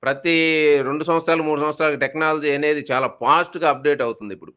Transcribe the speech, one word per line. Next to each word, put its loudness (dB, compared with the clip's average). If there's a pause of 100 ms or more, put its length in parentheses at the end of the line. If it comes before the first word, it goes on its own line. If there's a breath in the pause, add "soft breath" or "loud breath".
ప్రతి 2 (160)
రెండు -4
సంవత్సరాలు, 0
మూడు -2
సంవత్సరాలకు -2
టెక్నాలజీ -2
అనేది 0
చాలా 0 (140)
ఫాస్ట్‌గా 2
అప్‌డేట్ 0
అవుతుంది -6
ఇప్పుడు. -20